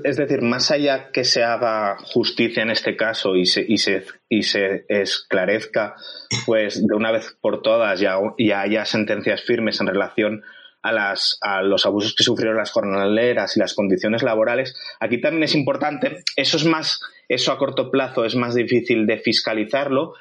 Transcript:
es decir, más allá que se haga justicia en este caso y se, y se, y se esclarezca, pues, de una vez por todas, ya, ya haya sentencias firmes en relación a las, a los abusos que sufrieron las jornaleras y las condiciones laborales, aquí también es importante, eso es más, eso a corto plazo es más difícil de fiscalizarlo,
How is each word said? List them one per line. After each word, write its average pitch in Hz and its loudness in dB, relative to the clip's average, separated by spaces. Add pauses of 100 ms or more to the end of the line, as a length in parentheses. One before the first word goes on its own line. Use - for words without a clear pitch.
es 139 0
decir, 139 0
más 123 0
allá 139 0
que 131 0
se 123 2
haga 110 0
justicia 117 0
en 113 0
este - -2
caso 107 0
y 90 4
se, 92 2
y 107 2
se, 95 0 (240)
y 107 2
se 98 0
esclarezca, 101 -2 (520)
pues, 107 2
de 107 2
una 110 0
vez 113 -4
por 104 -2
todas, 107 2
ya, 95 2 (220)
ya 101 2
haya 104 0
sentencias 104 -2
firmes 117 0
en 101 0
relación 98 -2 (400)
a 110 -2
las, 101 -2
a 98 -2
los 98 2
abusos 101 0
que - 2
sufrieron 113 2
las 104 -2
jornaleras 104 2
y 110 6
las 92 0
condiciones 104 0
laborales, 120 0 (240)
aquí 113 0
también 156 0
es 143 0
importante, 143 -2 (140)
eso 170 2
es 147 0
más, 160 0 (260)
eso 127 0
a 127 -4
corto 135 -2
plazo 127 0
es 110 -4
más 120 0
difícil 117 2
de 110 2
fiscalizarlo, 131 -2